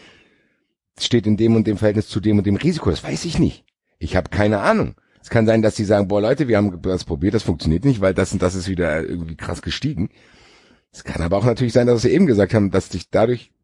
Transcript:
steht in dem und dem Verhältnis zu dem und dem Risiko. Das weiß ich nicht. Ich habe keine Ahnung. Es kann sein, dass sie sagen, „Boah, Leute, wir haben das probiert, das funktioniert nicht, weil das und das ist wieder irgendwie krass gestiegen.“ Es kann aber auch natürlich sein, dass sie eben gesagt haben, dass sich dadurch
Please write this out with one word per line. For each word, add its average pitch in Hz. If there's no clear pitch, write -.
steht 113
in 107
dem 113
und 107
dem 104
Verhältnis 107
zu -
dem 107
und 104
dem 101
Risiko. 151
Das 76
weiß -
ich 170
nicht. 107
Ich 80
habe 92
keine 104
Ahnung. 165
Es -
kann 113
sein, 113
dass 107
sie 113
sagen, 101
„Boah, 101
Leute, 131
wir 113
haben 98
das 90
probiert, 87
das 110
funktioniert 82
nicht, 131
weil 95
das 95
und 95
das 92
ist 92
wieder 82
irgendwie 82
krass -
gestiegen.“ 104
Es -
kann -
aber 87
auch 104
natürlich 120
sein, 120
dass 120
sie 113
eben 180
gesagt 101
haben, 101
dass 92
sich -
dadurch 117